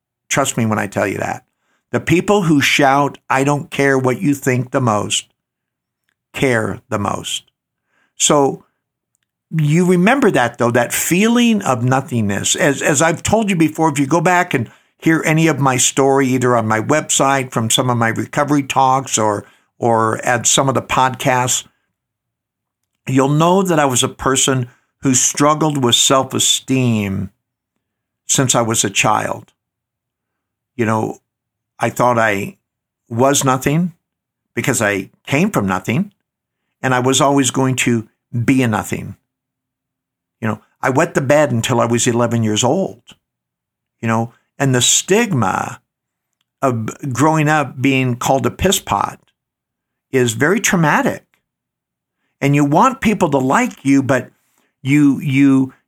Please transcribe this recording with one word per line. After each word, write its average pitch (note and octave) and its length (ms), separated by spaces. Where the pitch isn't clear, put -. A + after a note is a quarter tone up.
Trust - 300
me A#2 80
when G#2+ 140
I G#2 80
tell G2+ 200
you G2+ 120
that. - 260
The B2 80
people F#3+ 440
who D#3+ 160
shout, C#3 600
"I C3+ 140
don't C#3+ 260
care C#3 280
what B2+ 240
you D3 120
think," B2+ 380
the C3 100
most G#2 460
care A2 560
the A2 100
most. - 440
So D3 480
you D#3+ 300
remember F#3 460
that, B2 260
though, A#2+ 140
that A#2+ 200
feeling A3+ 680
of B2+ 220
nothingness. A#2+ 720
As, D3 260
as D#3 220
I've E3 180
told G#3+ 300
you G3 40
before, D#3+ 360
if C#3 80
you C#3 80
go E3 140
back F3+ 320
and B2 180
hear D#3+ 280
any D#3+ 220
of D3 120
my C3 180
story, C3+ 520
either B2+ 260
on A2+ 120
my A2 140
website, C#3 680
from A2+ 180
some B2+ 200
of A#2+ 80
my A2+ 120
recovery C#3 540
talks, C3 560
or, G#2+ 260
or A2 480
at A#2+ 220
some C#3 220
of B2+ 60
the B2 60
podcasts, B2+ 840
you'll C3 220
know E3+ 320
that F3 180
I D3 60
was B2 160
a B2+ 80
person C3 600
who C3+ 100
struggled D3 680
with A#2 120
self-esteem A#2 1400
since - 300
I B2 80
was A2 200
a G#2 60
child. G#2+ 640
You A#2+ 100
know, A2 340
I A#2 140
thought B2 260
I G#2 400
was C3 360
nothing C#3+ 500
because A2+ 260
I G2+ 300
came F3 240
from A2+ 160
nothing, A2+ 440
and B2+ 140
I B2+ 60
was C3 200
always C#3 300
going C3 260
to A#2 320
be C3 180
a B2 40
nothing. G2+ 480
You A2+ 80
know, G#2+ 120
I B2+ 80
wet D3 240
the - 80
bed C#3+ 300
until A#2+ 280
I A#2 60
was A#2 200
eleven A#2 380
years G#2+ 220
old, E3+ 360
you A2+ 80
know, A#2 240
and C#3 180
the B2 60
stigma F3 1000
of B2 520
growing D3+ 340
up D3 340
being C3 360
called C3 280
a A#2+ 60
piss F#3 280
pot - 420
is B2 220
very D3+ 260
traumatic. F3 680
And C#3+ 140
you D3 100
want G3 340
people F#3+ 300
to C#3+ 80
like E3 480
you, C#3 180
but B2 280
you, C#3+ 400
you, C3+ 520